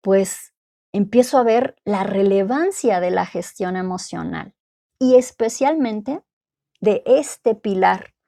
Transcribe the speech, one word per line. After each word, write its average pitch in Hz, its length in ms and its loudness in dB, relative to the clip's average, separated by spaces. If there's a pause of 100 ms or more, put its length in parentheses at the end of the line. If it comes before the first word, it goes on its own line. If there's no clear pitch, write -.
pues, 196 540 -2 (380)
empiezo 233 460 2
a 254 40 4
ver 233 420 0
la 196 200 -2
relevancia 196 960 0
de 180 100 0
la 180 160 0
gestión 180 500 -6
emocional 180 800 -8 (440)
y 254 180 6
especialmente 254 1040 -2 (580)
de 190 240 0
este 247 500 0
pilar 185 600 0 (140)